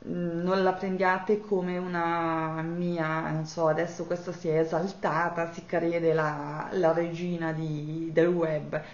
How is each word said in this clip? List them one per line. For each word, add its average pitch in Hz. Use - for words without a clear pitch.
mm, 170
non 185
la 185
prendiate 190
come 180
una 165
mia, 165
non 160
so, 160
adesso 165
questa 175
si 165
è 160
esaltata, 165
si -
crede 165
la, 151
la 165
regina 170
di, 156
del 165
web. 156